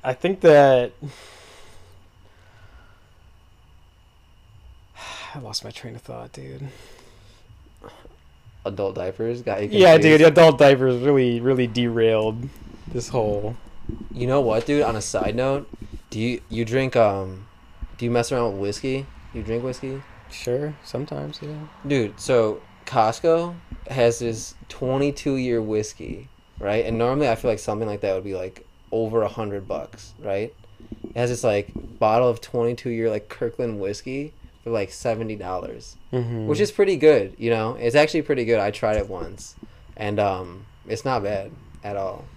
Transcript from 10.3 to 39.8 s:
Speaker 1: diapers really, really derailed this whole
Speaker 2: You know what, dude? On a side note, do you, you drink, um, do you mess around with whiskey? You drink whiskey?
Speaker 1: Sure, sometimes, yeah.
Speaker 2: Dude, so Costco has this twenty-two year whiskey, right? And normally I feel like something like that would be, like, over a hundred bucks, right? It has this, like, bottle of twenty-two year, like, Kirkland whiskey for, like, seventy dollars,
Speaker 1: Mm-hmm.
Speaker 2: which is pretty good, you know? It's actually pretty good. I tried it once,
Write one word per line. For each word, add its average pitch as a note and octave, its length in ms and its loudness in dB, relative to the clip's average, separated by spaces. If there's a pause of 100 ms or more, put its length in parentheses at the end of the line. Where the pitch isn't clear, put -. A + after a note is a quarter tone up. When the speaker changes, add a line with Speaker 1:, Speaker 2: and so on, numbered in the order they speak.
Speaker 1:
diapers C3 420 6
really, B2+ 400 2
really B2+ 260 2
derailed A2+ 800 0 (420)
this B2 200 -8
whole G#2+ 480 -2 (560)
Speaker 2:
You B2 140 -4
know C3+ 140 2
what, A#2 260 0
dude? D3 160 2
On A#2 140 0
a G#2+ 40 -4
side - 340 -4
note, C3+ 340 -2 (420)
do G#2+ 100 -8
you, A#2+ 200 -2 (100)
you A#2 140 -4
drink, B2+ 320 -2
um, G2 500 0 (500)
do - 80 -6
you A#2+ 60 -2
mess A#2+ 220 0
around A#2+ 200 0
with G2 80 -8
whiskey? C3 460 -4 (260)
You A2+ 100 -8
drink A2+ 220 -4
whiskey? C3 380 -8 (280)
Speaker 1:
Sure, D3 440 -4 (100)
sometimes, D3 580 -10
yeah. D3+ 140 -12 (300)
Speaker 2:
Dude, C3 340 -2
so A2+ 400 0 (260)
Costco E3 680 0 (340)
has A#2+ 320 2
this A2+ 340 -8 (140)
twenty-two C#3 680 -2
year B2 260 0
whiskey, G#2+ 680 -6 (320)
right? G#2+ 240 0
And A2+ 140 -2
normally C3 300 2
I A2+ 80 2
feel B2 140 -2
like A2 80 -2
something G#2+ 300 -4
like G#2 140 -6
that G2 120 0
would F#2 100 -4
be, G2 100 -8
like, F#2 300 -10 (280)
over A2+ 300 0
a G#2 60 0
hundred G2+ 380 -8
bucks, - 460 -10 (100)
right? G2+ 320 -4 (500)
It - 120 -12
has A#2+ 140 0
this, A#2+ 120 -6
like, G#2 280 0 (280)
bottle A#2 300 4
of A2+ 120 0
twenty-two A#2+ 500 -4
year, A2+ 200 0
like, G#2+ 180 -6
Kirkland A#2 520 -6
whiskey C3 520 -8 (300)
for, A#2 80 -10
like, A2 220 -2
seventy A2+ 420 -4
dollars, F#2 600 -10 (160)
Speaker 1:
Mm-hmm. A#2 340 -4
Speaker 2:
which D3 140 0
is G3+ 120 2
pretty G3 240 2
good, C3 420 4
you A2+ 120 -2
know? A2+ 240 0
It's A#2 220 -2
actually D3+ 260 4
pretty C3 220 -2
good. A2+ 160 2
I G2+ 120 0
tried G#2+ 260 -2
it G2 100 -4
once, F#2 480 -12 (400)